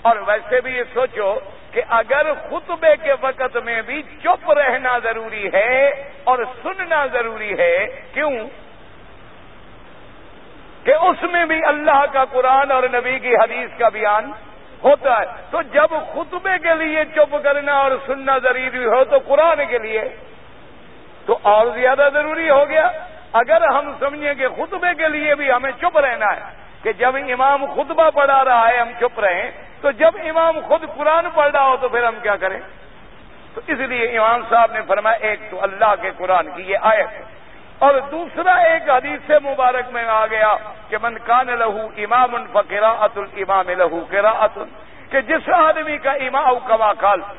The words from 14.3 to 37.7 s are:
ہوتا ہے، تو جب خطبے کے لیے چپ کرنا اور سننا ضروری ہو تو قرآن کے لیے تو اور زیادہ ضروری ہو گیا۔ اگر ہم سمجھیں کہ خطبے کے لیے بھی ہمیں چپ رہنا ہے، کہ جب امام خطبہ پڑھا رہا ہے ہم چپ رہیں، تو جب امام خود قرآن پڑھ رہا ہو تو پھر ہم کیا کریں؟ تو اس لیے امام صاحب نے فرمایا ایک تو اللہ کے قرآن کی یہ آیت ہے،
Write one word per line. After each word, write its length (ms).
ہوتا 360
ہے، 60
تو 100
جب 260
خطبے 440
کے 180
لیے 280
چپ 280
کرنا 340
اور 140
سننا 320
ضروری 480
ہو 180
تو 220
قرآن 440
کے 80
لیے 260
تو 160
اور 340
زیادہ 380
ضروری 360
ہو 200
گیا۔ 220
اگر 300
ہم 380
سمجھیں 340
کہ 140
خطبے 460
کے 140
لیے 280
بھی 160
ہمیں 200
چپ 160
رہنا 380
ہے، 60
کہ 100
جب 220
امام 500
خطبہ 440
پڑھا 360
رہا 240
ہے 100
ہم 200
چپ 200
رہیں، 320
تو 100
جب 200
امام 360
خود 380
قرآن 360
پڑھ 180
رہا 160
ہو 100
تو 120
پھر 140
ہم 180
کیا 140
کریں؟ 240
تو 140
اس 120
لیے 400
امام 300
صاحب 220
نے 160
فرمایا 280
ایک 240
تو 140
اللہ 380
کے 160
قرآن 380
کی 60
یہ 200
آیت 300
ہے، 120